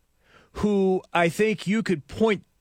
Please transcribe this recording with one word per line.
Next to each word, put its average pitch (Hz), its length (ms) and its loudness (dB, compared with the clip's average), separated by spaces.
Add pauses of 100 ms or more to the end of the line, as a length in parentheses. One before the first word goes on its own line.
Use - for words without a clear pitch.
(540)
who 190 480 0 (100)
I 170 160 2
think 208 400 -2
you 208 160 0
could 175 240 -4
point 220 380 -2 (160)